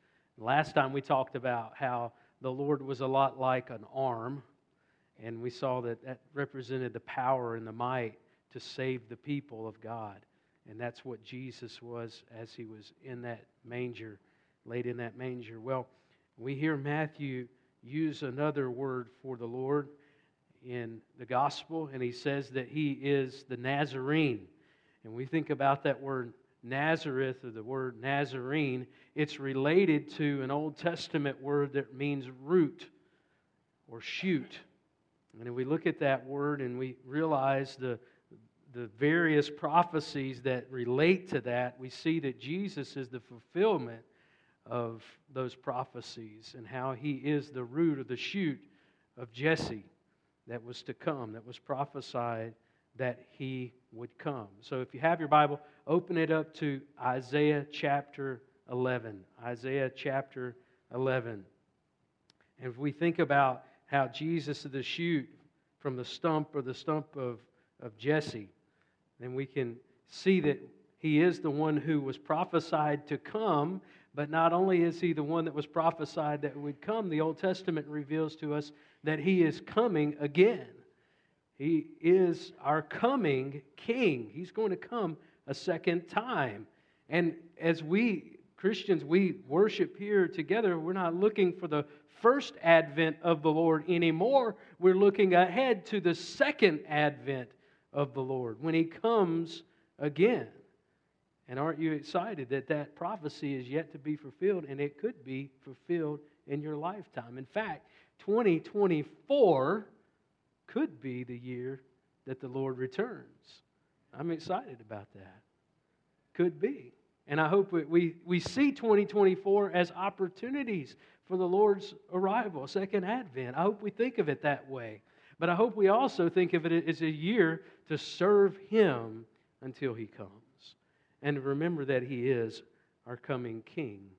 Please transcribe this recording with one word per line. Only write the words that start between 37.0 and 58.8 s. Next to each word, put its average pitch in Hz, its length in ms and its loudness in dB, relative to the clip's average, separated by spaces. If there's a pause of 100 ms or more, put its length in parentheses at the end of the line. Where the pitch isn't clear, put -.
realize 135 680 0
the, 127 240 -6 (720)
the 120 160 -10 (100)
various 151 520 4
prophecies 147 960 0
that 127 280 -2
relate 135 600 4
to 139 100 -2
that, 123 360 -2
we 127 120 -12
see 160 320 -2
that 131 180 -4
Jesus 151 560 -8
is 131 140 -8
the 123 100 -12
fulfillment 123 840 -2 (640)
of 117 380 -6 (300)
those 131 220 -6
prophecies 117 1000 -10
and 117 120 -16
how 131 260 -4
He 143 200 -4
is 143 360 -2
the 127 140 -8
root 147 340 0
or 135 60 -6
the 123 120 -8
shoot 160 440 -2 (580)
of 120 140 -14
Jesse 123 540 -2 (600)
that 117 180 -10
was 120 200 -14
to 131 100 -10
come, 127 400 -6
that 110 120 -14
was 123 120 -16
prophesied 120 960 -6 (420)
that 123 360 -4
He 127 420 -8 (180)
would 113 280 -14
come. 131 280 -8 (140)
So 131 200 -6
if 123 120 -10
you 135 60 -12
have 165 200 2
your 160 80 -6
Bible, 147 320 6 (280)
open 175 300 0
it 160 120 2
up 156 260 0
to 139 260 -2 (200)
Isaiah 139 720 2
chapter 139 720 -4 (260)
eleven. 123 540 -2 (200)